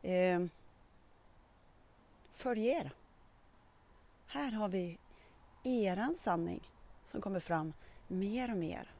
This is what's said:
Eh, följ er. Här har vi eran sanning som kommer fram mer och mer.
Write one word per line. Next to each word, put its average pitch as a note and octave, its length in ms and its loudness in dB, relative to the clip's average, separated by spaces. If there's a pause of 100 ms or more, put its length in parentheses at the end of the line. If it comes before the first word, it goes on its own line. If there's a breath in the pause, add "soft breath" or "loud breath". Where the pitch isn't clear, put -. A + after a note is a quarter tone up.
Eh, F3+ 440 4 (1900)
följ A3+ 360 0
er. B3 240 0 (1400)
Här C#4 240 -2
har G#3+ 160 0
vi F3+ 300 -2 (680 loud breath)
eran A#3 520 2
sanning F3 560 -2 (340)
som G#3+ 160 -6
kommer F#3+ 180 -2
fram D#3+ 340 -2 (340 loud breath)
mer G#3 440 -2
och G#3 60 -2
mer. E3 420 -4